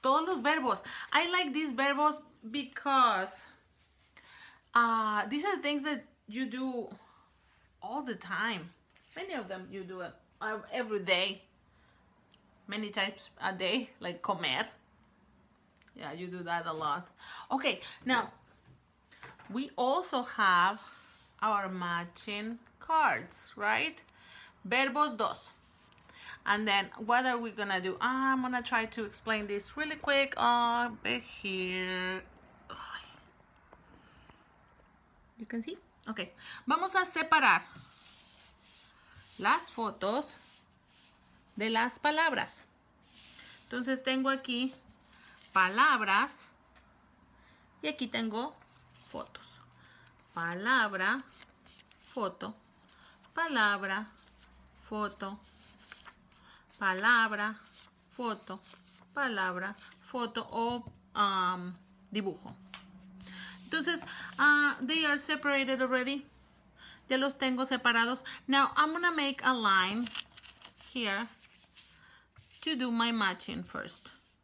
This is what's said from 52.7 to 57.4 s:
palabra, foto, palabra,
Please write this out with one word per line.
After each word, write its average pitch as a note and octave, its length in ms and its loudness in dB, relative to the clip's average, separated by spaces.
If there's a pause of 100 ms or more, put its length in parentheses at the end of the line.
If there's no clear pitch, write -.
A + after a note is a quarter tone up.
palabra, G#3+ 760 0 (800)
foto, G3+ 500 -6 (1400)
palabra, G#3+ 720 2 (640)